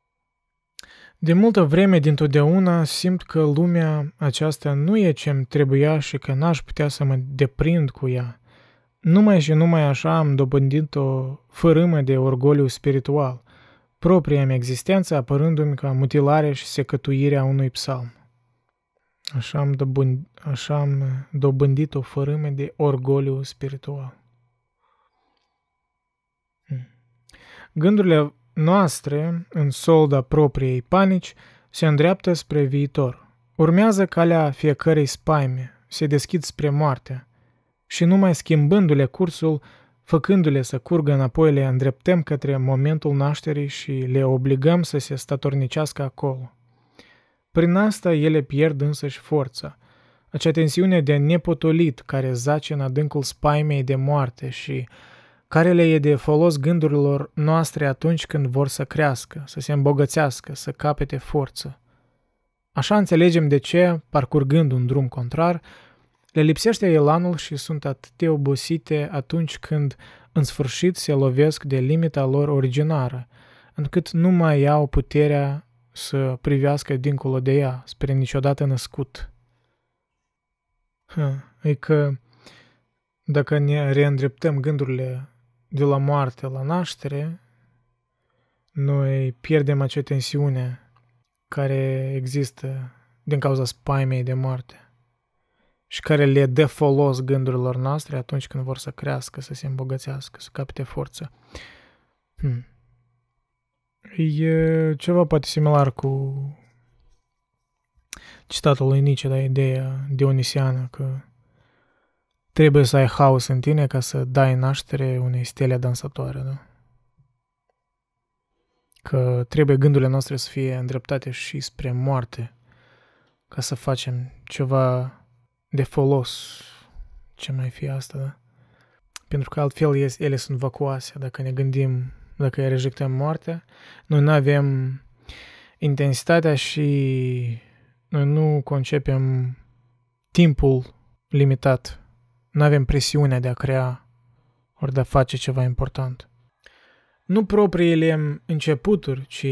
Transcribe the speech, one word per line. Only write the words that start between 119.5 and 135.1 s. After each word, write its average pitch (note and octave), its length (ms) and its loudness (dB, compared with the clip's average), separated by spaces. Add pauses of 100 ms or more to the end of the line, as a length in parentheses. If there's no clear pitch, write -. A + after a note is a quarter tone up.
gândurile C3+ 340 4
noastre C3+ 260 -2
să - 140 -8
fie C3 240 -4
îndreptate B2+ 560 -8
și - 300 -10
spre C3 320 -10
moarte, B2+ 640 -4 (920)
ca - 120 -12
să - 140 -6
facem B2+ 580 -6 (120)
ceva C3 680 -2 (540)
de C#3 140 -2
folos, - 800 -2 (720)
ce - 180 -10
mai B2+ 180 -4
fie C#3+ 200 -8
asta, C3+ 280 -10
da? C#3 200 -8 (880)
Pentru C#3 200 -4
că - 120 -6
altfel C#3+ 360 0
es-, C#3 220 -2
ele C#3 180 -2
sunt B2+ 220 -6
vacuoase, C3+ 600 -6
dacă C3 240 -10
ne C3 100 -6
gândim, C3 600 -2 (240)
dacă C3+ 320 -2
rejectăm C3 440 -2
moartea, D#3+ 520 -6 (420)
noi D3+ 140 4
n-avem C#3 800 2 (800)